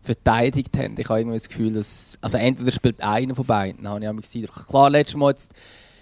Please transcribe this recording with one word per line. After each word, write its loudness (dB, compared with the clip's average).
verteidigt 0
haben. -4
Ich -6
habe 0
irgendwie -4
das -8
Gefühl, -2
dass, -8
also 0
entweder 2
spielt 0
einer 0
von -4
beiden, -2
habe -6
ich -6
einmal -8
gesehen. -10
Klar, 8
letztes 4
Mal 4
jetzt, -6